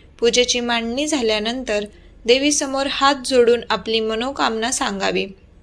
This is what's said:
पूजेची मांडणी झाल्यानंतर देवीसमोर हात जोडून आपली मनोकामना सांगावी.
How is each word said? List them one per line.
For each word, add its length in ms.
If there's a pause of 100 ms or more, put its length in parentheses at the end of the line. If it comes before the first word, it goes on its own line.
(200)
पूजेची 400
मांडणी 480
झाल्यानंतर 800 (400)
देवीसमोर 640
हात 260 (100)
जोडून 340 (100)
आपली 300
मनोकामना 720
सांगावी. 540 (380)